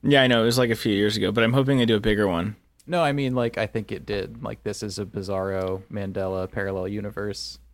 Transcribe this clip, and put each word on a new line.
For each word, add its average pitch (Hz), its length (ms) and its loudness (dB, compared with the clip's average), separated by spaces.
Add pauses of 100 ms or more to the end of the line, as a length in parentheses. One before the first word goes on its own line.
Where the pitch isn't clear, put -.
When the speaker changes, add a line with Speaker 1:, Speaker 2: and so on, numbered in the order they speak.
Speaker 1:
Yeah, 143 200 6
I 127 40 6
know. 120 140 6
It 110 40 4
was, 120 120 4
like, 123 140 4
a 110 40 2
few 107 180 0
years 104 240 2
ago, 107 140 0
but 113 120 2
I'm 117 100 4
hoping 135 240 2
they 120 80 4
do 113 100 4
a 107 40 2
bigger 104 280 2
one. 92 280 -2 (320)
Speaker 2:
No, 170 160 0
I 147 80 2
mean, 139 240 -2
like, 120 220 0
I 107 100 0
think 110 240 -6
it - 140 -10
did. 107 380 -6
Like, 110 200 -10
this 104 200 -6
is 98 160 -8
a 101 60 -4
Bizarro 95 880 -4
Mandela 95 600 -4
parallel 95 360 -4
universe 101 720 -8 (140)